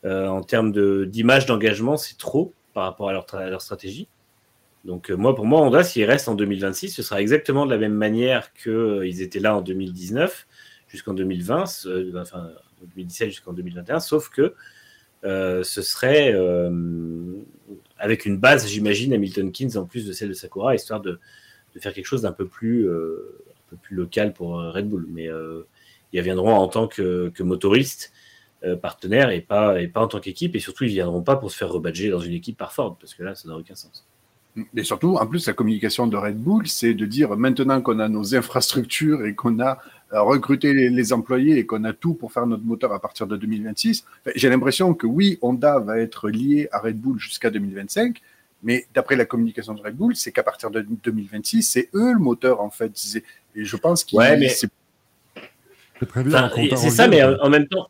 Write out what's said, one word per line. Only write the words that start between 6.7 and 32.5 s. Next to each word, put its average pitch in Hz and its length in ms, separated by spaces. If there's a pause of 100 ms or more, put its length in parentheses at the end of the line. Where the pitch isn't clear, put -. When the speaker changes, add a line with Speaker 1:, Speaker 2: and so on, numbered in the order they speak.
Speaker 1:
ce 143 140
sera 101 180
exactement 143 460
de 135 40
la 117 80
même 107 160
manière 110 600
que, - 160
euh, 107 360
ils 90 140
étaient 95 200
là 107 160
en 101 40
deux 92 140
mille 95 180
dix-neuf, 110 540 (420)
jusqu'en 101 240
deux 95 120
mille 90 200
vingt, 151 220 (180)
euh, 92 360
enfin, 90 180
en 82 480
deux 87 100
mille 92 100
dix-sept 107 220
jusqu'en - 240
deux 87 100
mille 87 120
vingt 87 160
et - 20
un, 160 80
sauf 151 300
que, - 240 (720)
euh, 95 380
ce 92 200
serait, 135 520
euh, 87 1000 (600)
avec 107 300
une 98 120
base, 127 280
j'imagine, 104 460
Hamilton 98 400
Keynes 131 240
en - 80
plus 120 200
de 98 80
celle 101 180
de 95 40
Sakura, 98 400
histoire 110 260
de, 92 200 (560)
de - 40
faire 98 140
quelque 92 120
chose 127 160
d'un 98 100
peu 95 140
plus, 113 420
euh, 80 500 (120)
un - 200
peu 87 100
plus - 140
local 95 380
pour, 87 260
euh, 82 140
Red 101 160
Bull. 90 200
Mais, 82 200
euh, 80 360 (480)
ils 92 60
reviendront 92 380
en 95 100
tant 113 220
que, 90 440
que 95 120
motoriste, 98 680 (520)
euh, 90 100
partenaire 101 560
et 87 120
pas, 101 380
et 87 60
pas 87 140
en 113 80
tant 107 100
qu'équipe. 165 380
Et 107 40
surtout, - 220
ils 120 80
viendront 90 320
pas 135 140
pour 104 160
se - 40
faire 90 140
rebadger 87 400
dans 90 80
une 87 160
équipe 87 240